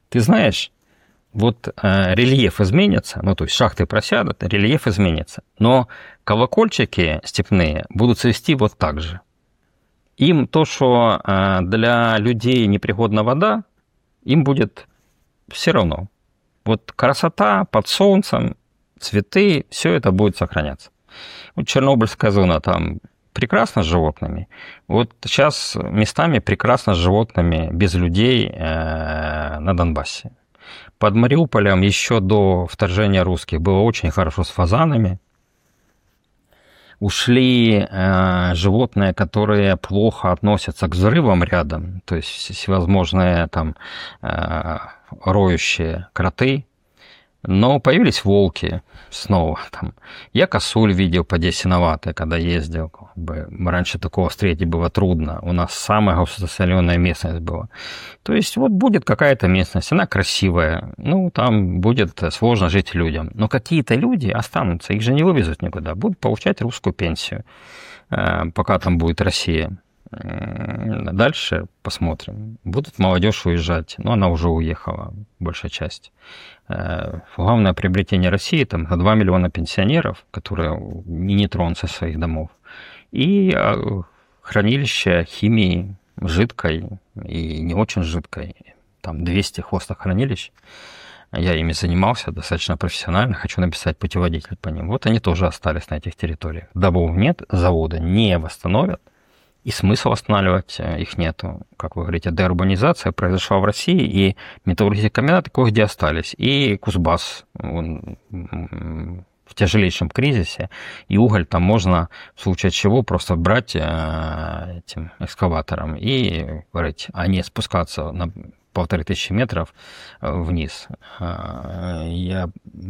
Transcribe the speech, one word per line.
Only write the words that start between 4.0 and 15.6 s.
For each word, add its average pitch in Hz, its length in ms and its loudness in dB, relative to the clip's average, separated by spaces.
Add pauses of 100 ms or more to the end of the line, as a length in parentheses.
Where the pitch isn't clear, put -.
рельеф 101 440 2
изменится, 90 540 0 (160)
но 123 300 4 (360)
колокольчики 107 1000 0
степные 82 680 0
будут 113 300 2
свести 120 340 2
вот 107 240 0
так 78 240 -2
же. 82 180 -10 (960)
Им 147 300 4
то, 160 180 2
что, 120 580 4
э, 95 400 2
для 113 560 2
людей 117 480 2
непригодна 104 560 2
вода, 190 400 2 (600)
им 147 200 4
будет 131 440 0 (640)
все - 200 0